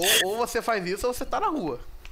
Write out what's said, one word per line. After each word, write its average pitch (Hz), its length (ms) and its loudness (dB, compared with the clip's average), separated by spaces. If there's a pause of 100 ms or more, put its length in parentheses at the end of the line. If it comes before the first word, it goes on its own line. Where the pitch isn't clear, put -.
(240)
ou, 190 60 0
ou 214 80 -2
você 233 240 0
faz 208 240 0
isso 196 200 -2
ou 247 60 2
você 269 140 -4
tá - 140 -2
na 415 80 2
rua. 180 300 -2 (340)